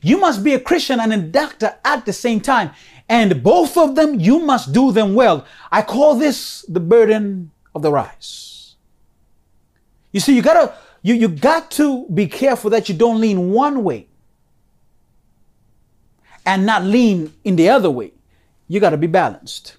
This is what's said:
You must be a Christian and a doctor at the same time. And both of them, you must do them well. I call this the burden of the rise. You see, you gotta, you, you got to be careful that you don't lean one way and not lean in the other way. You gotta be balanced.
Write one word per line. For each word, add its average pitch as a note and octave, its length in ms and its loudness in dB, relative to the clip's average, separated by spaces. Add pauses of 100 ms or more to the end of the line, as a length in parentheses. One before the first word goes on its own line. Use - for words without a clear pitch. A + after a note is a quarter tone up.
You A#3+ 180 2
must C#4 240 0
be C#4 120 2
a B3+ 40 0
Christian C4+ 400 -2
and A3+ 140 -2
a A3 40 -2
doctor G#3 580 -4 (100)
at C4 200 -4
the F#3+ 80 -6
same A3+ 260 -4
time. A3 320 -2 (360)
And G3 360 0
both D4+ 340 2
of D4+ 160 2
them, D4+ 260 0
you A3+ 200 4
must B3+ 340 -2
do B3+ 180 2
them G3 220 0
well. G3+ 320 2 (260)
I G#3 120 0
call C#4+ 320 2
this - 520 -4
the F3 120 -4
burden G3+ 720 2 (240)
of D3+ 80 -8
the D3+ 80 0
rise. - 840 -8 (1400)
You G3 80 -4
see, C#4 160 2
you A#3 60 2
gotta, D4+ 320 2 (300)
you, G#3+ 100 0
you A3+ 140 2
got C4+ 440 -2
to C#4+ 360 -2
be F#3+ 180 -2
careful A#3 460 -2
that A3 180 -2
you F#3+ 60 -4
don't A3 260 0
lean F#3+ 300 -2
one C4 320 -2
way C3 240 -6 (2500)
and F#3+ 180 0
not G#3 180 0
lean G3 500 0 (100)
in F#3 140 0
the E3+ 120 4
other G#3+ 220 2
way. A#2+ 220 -8 (540)
You F3+ 120 -4
gotta E3+ 180 2
be D#3+ 100 -2
balanced. D#3+ 720 -4